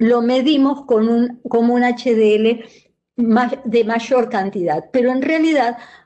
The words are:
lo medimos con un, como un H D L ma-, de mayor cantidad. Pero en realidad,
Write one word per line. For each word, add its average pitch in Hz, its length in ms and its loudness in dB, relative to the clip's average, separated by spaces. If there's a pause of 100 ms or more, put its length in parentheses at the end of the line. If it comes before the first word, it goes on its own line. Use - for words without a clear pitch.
lo 233 200 2
medimos 269 640 0
con 220 220 2
un, 240 400 0
como 233 260 0
un 247 120 2
H 240 280 -2
D 214 220 4
L 226 300 0 (500)
ma-, 233 480 0
de 233 220 0
mayor 233 420 -2
cantidad. 190 640 -4
Pero 254 220 0
en 262 80 -2
realidad, 294 560 0 (280)